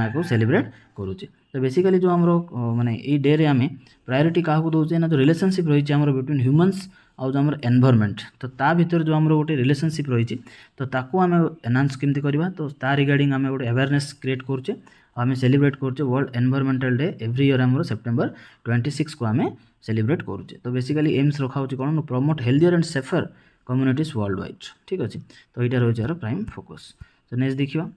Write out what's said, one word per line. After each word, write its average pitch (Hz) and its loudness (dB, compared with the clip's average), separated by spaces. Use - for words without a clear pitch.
ଆକୁ 110 -4
ସେଲିବ୍ରେଟ୍ 117 2
କରୁଛେ. 95 -8
ତ - -20
ବେସିକାଲି 180 2
ଯୋଉ 185 2
ଆମର, 175 4
ଅ, - -8
ମାନେ 120 0
ଏଇ 147 2
ଡେରେ 147 4
ଆମେ 135 4
ପ୍ରାୟୋରିଟି 160 2
କାହାକୁ 160 0
ଦଉଛେ 160 0
ନା 165 2
ଯୋଉ 160 2
ରିଲେସନସିପ୍ 175 2
ରହିଛି 147 2
ଆମର 147 2
between 135 -2
ହ୍ୟୁମାନ୍ସ 175 4
ଆଉ 127 -4
ଯୋଉ 139 0
ଆମର 143 0
ଏନଭାରମେଣ୍ଟ, 123 4
ତ - -12
ତା 135 2
ଭିତରେ 170 2
ଯୋଉ 156 0
ଆମର 156 2
ଗୋଟେ 151 -2
ରିଲେସନସିପ୍ 143 0
ରହିଛି, 117 0
ତ - -20
ତାକୁ 127 -4
ଆମେ 175 4
ଏନହାନ୍ସ 131 2
କେମିତି 143 0
କରିବା, 143 0
ତ - -18
ତା 127 -2
ରିଗାର୍ଡିଂ 143 2
ଆମେ 135 0
ଗୋଟେ 131 -4
ଆୱାରନେସ୍ 139 0
କ୍ରିଏଟ୍ 131 -4
କରୁଛେ, 135 -4
ଆଉ 120 -6
ଆମେ 131 0
ସେଲିବ୍ରେଟ୍ 139 2
କରୁଛେ 131 -4
ୱାର୍ଲଡ 135 0
ଏନଭାରମେଣ୍ଟାଲ 131 0
ଡେ 160 0
ଏଭ୍ରି 123 0
ଇୟର୍ 127 4
ଆମର 127 2
ସେପ୍ଟେମ୍ବର 117 -2
ଟ୍ୱେଣ୍ଟି 120 -2
ସିକ୍ସକୁ - -6
ଆମେ 113 0
ସେଲିବ୍ରେଟ୍ 110 -2
କରୁଛେ. 95 -12
ତ - -10
ବେସିକାଲି 139 0
ଏମ୍ସ 143 2
ରଖାହଉଛି 135 -4
କ'ଣ 131 -4
ନା 156 -2
ପ୍ରମୋଟ୍ 139 -2
ହେଲ୍ଦିୟର୍ 151 2
ଆଣ୍ଡ 165 2
ସେଫର୍ 135 -4
କମ୍ୟୁନିଟିଜ୍ 135 0
ୱାର୍ଲଡ 101 -2
ୱାଇଡ୍, - -12
ଠିକ୍ 185 -4
ଅଛି. - -6
ତ - -20
ଏଇଟା 123 0
ରହିଛି 117 0
ଏହାର 151 -4
ପ୍ରାଇମ୍ 104 -6
ଫୋକସ୍. 90 -16
ତ - -14
ନେକ୍ସଟ 131 0
ଦେଖିବା, 143 -2